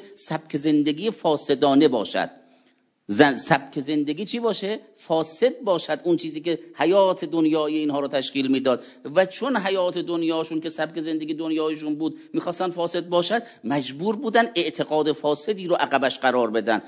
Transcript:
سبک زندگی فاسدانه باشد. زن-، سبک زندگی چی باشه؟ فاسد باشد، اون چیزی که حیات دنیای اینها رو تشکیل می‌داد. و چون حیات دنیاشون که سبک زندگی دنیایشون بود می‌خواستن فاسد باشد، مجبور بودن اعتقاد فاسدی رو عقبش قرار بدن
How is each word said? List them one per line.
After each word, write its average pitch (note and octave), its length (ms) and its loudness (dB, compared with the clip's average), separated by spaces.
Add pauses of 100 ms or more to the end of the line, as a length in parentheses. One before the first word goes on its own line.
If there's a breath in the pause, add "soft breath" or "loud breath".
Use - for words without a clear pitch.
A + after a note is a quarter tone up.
(160 loud breath)
سبک D#3 420 -6
زندگی D3+ 540 0
فاسدانه C#3+ 760 4
باشد. G2 420 0 (800 soft breath)
زن-، C3+ 240 6
سبک C#3 440 -2
زندگی D3+ 460 -2
چی A#3 140 -4
باشه؟ G#3+ 400 -2 (160)
فاسد E3 640 0
باشد، E3+ 440 -2
اون E3+ 140 2
چیزی D#3 240 -8
که D#3+ 180 -2 (160 loud breath)
حیات F#3 500 4
دنیای D#3 520 2
اینها D3 220 0
رو C#3 80 -2
تشکیل C3+ 400 -2
می‌داد. C3 360 2 (320 loud breath)
و F#3 100 6
چون A#3 320 -2
حیات F3+ 400 0
دنیاشون D#3+ 640 -2
که E3 100 -6
سبک D#3+ 300 -6
زندگی D#3 340 -4
دنیایشون D#3 640 -4
بود D#3 240 -4 (140)
می‌خواستن F3 360 -4
فاسد F3 400 -4
باشد، F3 320 2 (220 loud breath)
مجبور C#3+ 520 -2
بودن A3+ 300 2 (100)
اعتقاد D#3 560 0
فاسدی F3+ 560 -2
رو - 80 4
عقبش C3+ 440 2
قرار B2 320 2
بدن A2 360 0